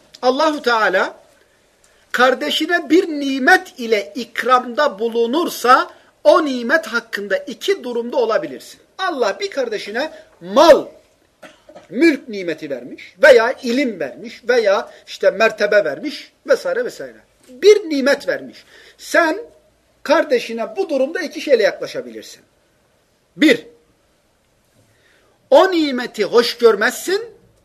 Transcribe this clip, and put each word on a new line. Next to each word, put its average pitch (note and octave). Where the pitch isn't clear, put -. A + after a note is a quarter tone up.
Allahu C#4+
Teala A3
kardeşine D4
bir F4+
nimet C#4+
ile A3
ikramda A#3+
bulunursa A#3+
o D#4
nimet C4+
hakkında G3+
iki C#4+
durumda A#3+
olabilirsin. G3
Allah C4
bir G4+
kardeşine A#3
mal, G#3+
mülk C#4
nimeti E3+
vermiş C3
veya A#3
ilim A#3+
vermiş C#3
veya A3+
işte -
mertebe G3+
vermiş D#3
vesaire A3+
vesaire. C3
Bir E4+
nimet C#4
vermiş. -
Sen D#4+
kardeşine A#3
bu F#4+
durumda D4+
iki D#4
şeyle C4
yaklaşabilirsin. B2
Bir, C#4
o F4+
nimeti B3+
hoş A#3
görmezsin A#3+